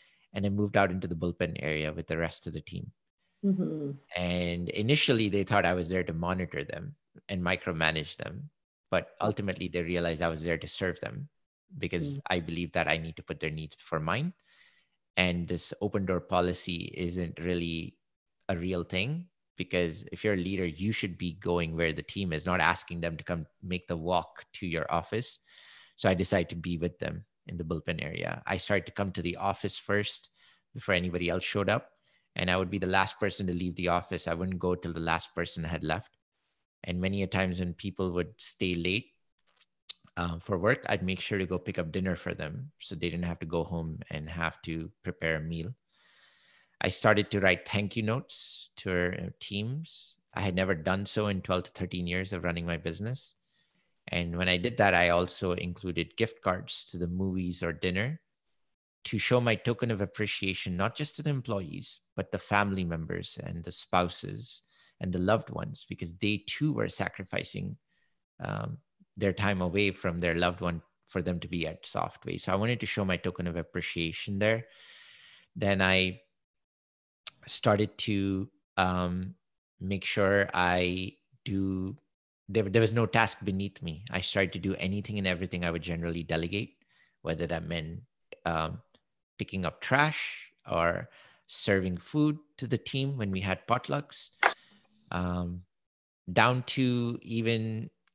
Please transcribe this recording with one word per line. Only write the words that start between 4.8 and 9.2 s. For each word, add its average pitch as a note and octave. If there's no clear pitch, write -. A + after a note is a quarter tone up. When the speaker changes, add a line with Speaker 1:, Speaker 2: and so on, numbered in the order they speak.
Speaker 1:
they G2
thought G2
I F2
was F2
there F#2
to E2+
monitor E2+
them -
and F#2+
micromanage D#2+
them. -
But -